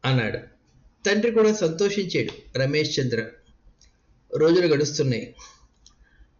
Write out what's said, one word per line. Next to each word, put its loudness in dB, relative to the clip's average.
అన్నాడు. 0
తండ్రి 2
కూడా 4
సంతోషించాడు -4
రమేష్ -2
చంద్ర. -2
రోజులు 4
గడుస్తున్నాయి. -2